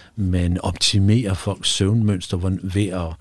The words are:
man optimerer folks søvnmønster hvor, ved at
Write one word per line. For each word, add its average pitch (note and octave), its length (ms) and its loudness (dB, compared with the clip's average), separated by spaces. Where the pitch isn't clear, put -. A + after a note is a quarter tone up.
man F2+ 460 0
optimerer G2+ 720 2
folks - 360 -4
søvnmønster G#2 680 0
hvor, F#2 240 -2
ved G2 260 -2
at F2 340 -6